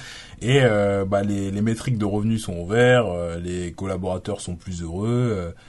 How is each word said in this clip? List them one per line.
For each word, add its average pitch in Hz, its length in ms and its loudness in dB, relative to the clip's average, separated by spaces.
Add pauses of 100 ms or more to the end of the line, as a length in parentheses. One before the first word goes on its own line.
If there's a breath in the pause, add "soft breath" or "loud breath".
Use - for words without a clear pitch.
(420 loud breath)
Et, 135 200 4
euh, 101 440 4
bah, 101 160 2
les, 101 280 -2
les 101 120 -2
métriques 113 360 0
de 104 60 0
revenus 104 400 0
sont 90 120 -6
au 87 100 -6
vert, 120 400 6
euh, 87 320 -2
les 87 340 -4
collaborateurs 92 720 -4
sont 90 140 -8
plus 87 260 -8
heureux, 110 560 0
euh, 85 140 -6 (160 loud breath)